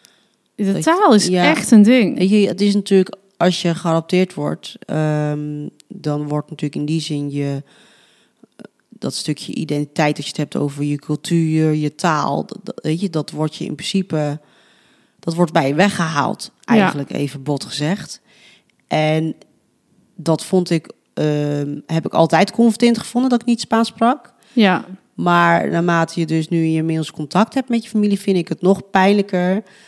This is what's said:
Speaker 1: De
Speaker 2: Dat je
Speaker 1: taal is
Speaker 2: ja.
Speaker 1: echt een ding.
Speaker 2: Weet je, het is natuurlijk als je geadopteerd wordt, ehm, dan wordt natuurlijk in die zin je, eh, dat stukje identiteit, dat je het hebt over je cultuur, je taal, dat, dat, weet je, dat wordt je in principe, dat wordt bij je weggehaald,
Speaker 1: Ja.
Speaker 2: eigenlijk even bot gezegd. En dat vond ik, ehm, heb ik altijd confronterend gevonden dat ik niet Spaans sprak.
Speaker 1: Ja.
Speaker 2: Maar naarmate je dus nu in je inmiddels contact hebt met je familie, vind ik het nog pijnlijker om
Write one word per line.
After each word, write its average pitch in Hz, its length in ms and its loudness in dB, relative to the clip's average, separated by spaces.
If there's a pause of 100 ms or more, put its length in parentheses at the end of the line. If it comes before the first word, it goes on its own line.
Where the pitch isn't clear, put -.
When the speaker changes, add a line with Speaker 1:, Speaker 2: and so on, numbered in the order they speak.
(540)
Speaker 1:
De 208 100 -4
Speaker 2:
Dat 196 120 0
je 160 60 -4
Speaker 1:
taal 330 320 4
is 180 120 4
Speaker 2:
ja. 180 180 2
Speaker 1:
echt 302 260 2
een 214 120 10
ding. 226 360 4
Speaker 2:
Weet 190 120 2
je, 208 180 4
het 180 120 -6
is 202 140 2
natuurlijk 196 420 2 (200)
als 180 260 0
je 170 120 0
geadopteerd 170 600 0
wordt, 151 420 -6 (100)
ehm, 151 840 -4 (200)
dan 147 400 -6
wordt 147 220 -4
natuurlijk 147 300 -8
in 147 60 -4
die 160 140 -2
zin 143 300 -6
je, 139 320 -4 (920)
eh, - 80 -20 (240)
dat - 260 -8
stukje - 400 -8
identiteit, 147 600 -2
dat 151 80 -10
je - 60 -10
het - 100 -8
hebt 143 160 -6
over 143 280 -4
je 147 120 -2
cultuur, 156 760 0
je 151 220 -2
taal, 151 520 -2
dat, - 160 -14
dat, - 200 -12
weet 160 180 -2
je, 196 100 -4
dat 156 200 -4
wordt 151 260 -4
je 151 80 -10
in - 100 -8
principe, 156 680 -4 (800)
dat 165 160 -6
wordt 165 180 2
bij 151 160 2
je 139 60 0
weggehaald, 160 880 0
Speaker 1:
Ja. - 140 -4
Speaker 2:
eigenlijk 185 380 2
even 135 300 -6
bot 139 220 -4
gezegd. 151 560 -6 (680)
En 156 480 0 (840)
dat 160 280 0
vond 185 260 0
ik, 165 220 -2 (220)
ehm, 147 720 -2
heb 165 200 -4
ik - 80 -6
altijd 185 360 4
confronterend 233 480 2
gevonden 254 320 -2
dat 240 100 2
ik - 60 -8
niet 233 140 0
Spaans 226 280 0
sprak. - 440 -2 (200)
Speaker 1:
Ja. 190 320 2 (300)
Speaker 2:
Maar 170 560 2
naarmate 170 500 0
je 165 60 0
dus 160 220 -2
nu 170 100 -2
in 160 120 0
je 160 80 0
inmiddels 160 320 -2
contact 170 440 -2
hebt 262 140 -4
met 233 160 -2
je - 60 -20
familie, 208 300 0
vind 196 160 0
ik 170 120 -2
het 151 140 -6
nog 190 280 2
pijnlijker 190 640 2
om 220 60 -4 (260)